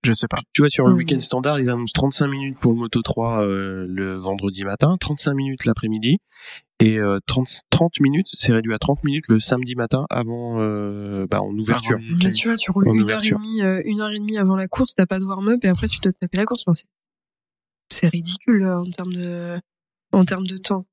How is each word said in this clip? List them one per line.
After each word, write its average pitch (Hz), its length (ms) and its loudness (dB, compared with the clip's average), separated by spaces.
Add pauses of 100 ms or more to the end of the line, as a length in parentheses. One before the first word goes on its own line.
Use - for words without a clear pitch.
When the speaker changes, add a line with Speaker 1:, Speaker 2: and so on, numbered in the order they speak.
Speaker 1:
Je 120 80 4
sais 113 160 0
pas. - 80 -4
Speaker 2:
Tu, - 80 -6 (100)
tu 147 80 4
vois, 147 60 6
sur 135 180 2
le - 80 8
Speaker 3:
Mm. - 40 4
Speaker 2:
week-end 160 220 0
standard, 135 400 -2
ils 123 100 2
annoncent 120 220 -4
trente-cinq 139 360 0
minutes 139 320 -6
pour 117 120 4
le 117 60 2
Moto 117 240 -2
trois, 113 400 -2
euh, 98 460 -4
le 95 260 -4
vendredi 95 500 -4
matin, 139 340 2
trente-cinq 143 360 0
minutes 135 300 -4
l'après-midi, 113 540 0 (600)
et, 110 220 6
euh, 101 260 2
trente, 127 220 0 (200)
trente - 320 2
minutes, 147 320 2
c'est - 200 0
réduit 113 220 0
à 107 40 -6
trente - 240 -2
minutes 151 260 -2
le 110 120 6
samedi 127 340 -2
matin 123 340 -2
avant, 117 520 -4
euh, 104 680 -4
bah, 101 140 0
en 98 100 -4
ouverture. 110 440 -2
Speaker 1:
Avant 113 100 -8
le 113 80 -6
week-end. 180 140 4
Speaker 3:
Mais - 40 0
tu 220 160 0
vois, 226 80 0
tu 208 140 -4
roules 196 180 4
Speaker 2:
En 226 60 4
Speaker 3:
une 220 80 6
Speaker 2:
ouverture. 208 360 0
Speaker 3:
heure 214 40 -6
et 214 60 -10
demie, 220 140 -2
euh, 190 240 0
une 208 140 -2
heure 214 120 -4
et 208 80 -6
demie 208 180 -4
avant 190 160 4
la 190 140 -2
course, - 260 0
t'as 185 120 4
pas 190 120 -4
de 190 60 -2
warm-up, 196 400 0
et 196 40 4
après 185 200 2
tu - 120 -4
dois 185 120 2
te - 80 -6
taper 180 160 -4
la 202 80 2
course. 240 200 -2
Enfin, 170 100 4
c'est, - 120 -2 (1040)
c'est - 160 2
ridicule, 180 540 0
euh, 185 180 0
en 180 100 -6
termes 180 220 -8
de, 175 440 -8 (560)
en 190 120 6
termes 190 220 -2
de 185 120 -6
temps. 190 340 -2